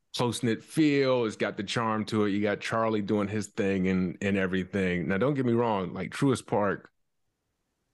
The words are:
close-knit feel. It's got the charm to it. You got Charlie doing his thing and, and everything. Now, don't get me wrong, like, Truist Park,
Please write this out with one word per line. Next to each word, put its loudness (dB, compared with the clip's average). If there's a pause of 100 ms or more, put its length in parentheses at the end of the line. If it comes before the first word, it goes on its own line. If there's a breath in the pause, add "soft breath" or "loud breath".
(140)
close-knit 0
feel. 2
It's -4
got -2
the -4
charm -2
to 2
it. 2
You 0
got 0
Charlie 0
doing 0
his -4
thing 0
and, 0
and 0
everything. -2
Now, 0
don't 0
get -2
me 2
wrong, 0
like, -8
Truist 0
Park, -2 (1040)